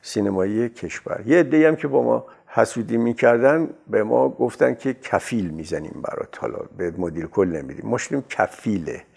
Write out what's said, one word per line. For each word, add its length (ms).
سینمایی 680
کشور. 580
یه 120
عده‌ای 260
هم 120
که 120
با 140
ما 220
حسودی 500
می‌کردن، 760
به 120
ما 260
گفتن 460
که 200
"کفیل 560
می‌زنیم 520
برات، 360
حالا 200
به 200
مدیر 280
کل 220
نمی‌دیم." 380
ما 120
شدیم 300
کفیله. 760